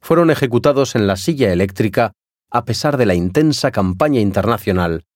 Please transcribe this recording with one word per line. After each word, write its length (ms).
fueron 300
ejecutados 640
en 120
la 100
silla 360
eléctrica 600
a 140
pesar 320
de 100
la 80
intensa 560
campaña 500
internacional 840